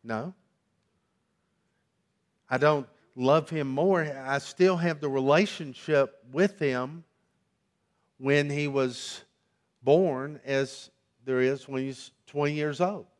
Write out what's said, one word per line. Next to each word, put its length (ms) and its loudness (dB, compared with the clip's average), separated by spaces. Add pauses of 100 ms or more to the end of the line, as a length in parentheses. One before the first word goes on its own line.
No. 280 -6 (2250)
I 100 -2
don't 280 2 (300)
love 320 2
him 200 -4
more. 340 0 (240)
I 120 -2
still 380 2
have 240 -2
the 80 -4
relationship 1120 0 (120)
with 260 0
him 460 -4 (1120)
when 320 2
he 160 -2
was 560 -4 (600)
born 600 2
as 460 -4 (340)
there 160 0
is 280 0
when 160 -6
he's 260 -12 (160)
twenty 280 -2
years 260 -4
old. 260 -2 (140)